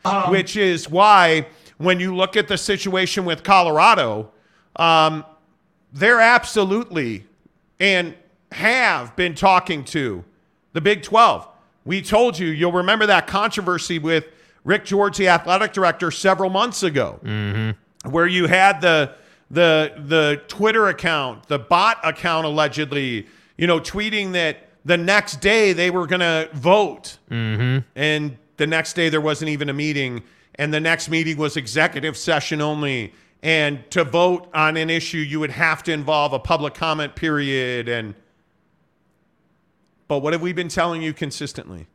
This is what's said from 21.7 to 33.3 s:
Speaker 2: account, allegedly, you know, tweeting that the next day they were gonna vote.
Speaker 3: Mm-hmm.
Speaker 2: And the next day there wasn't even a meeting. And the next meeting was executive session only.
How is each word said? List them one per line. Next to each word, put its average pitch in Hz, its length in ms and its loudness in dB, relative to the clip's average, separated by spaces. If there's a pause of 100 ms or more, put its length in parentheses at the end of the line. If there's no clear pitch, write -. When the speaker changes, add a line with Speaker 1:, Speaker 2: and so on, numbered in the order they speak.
Speaker 2:
account, 160 420 -2
allegedly, 143 840 -2 (300)
you 165 100 0
know, 170 120 2
tweeting 202 540 -4
that 165 240 -2 (260)
the 170 140 2
next 180 420 0
day 208 320 4
they 175 200 0
were 175 160 -2
gonna 165 460 0
vote. 165 640 0 (120)
Speaker 3:
Mm-hmm. 117 680 -2
Speaker 2:
And 151 420 -2 (200)
the 147 100 0
next 160 260 -2
day 170 160 2
there 156 120 2
wasn't 156 280 -2
even 147 200 -4
a 135 40 -4
meeting. 139 500 -4 (320)
And 151 180 -4
the 156 80 -2
next 165 280 -2
meeting 160 280 -2
was 147 200 -4
executive 151 600 -4
session 151 420 -2
only. 147 540 -4 (300)